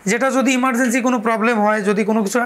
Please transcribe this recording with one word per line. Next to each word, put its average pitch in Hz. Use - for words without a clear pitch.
যেটা 233
যদি 262
emergency 254
কোনো 247
problem 226
হয়, 214
যদি 202
কোনো 220
কিছু 208